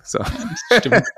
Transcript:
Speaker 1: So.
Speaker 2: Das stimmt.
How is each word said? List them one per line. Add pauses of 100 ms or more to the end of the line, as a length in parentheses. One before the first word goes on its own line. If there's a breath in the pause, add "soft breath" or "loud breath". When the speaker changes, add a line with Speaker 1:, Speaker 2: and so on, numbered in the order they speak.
Speaker 1:
So.
Speaker 2:
Das
stimmt. (140)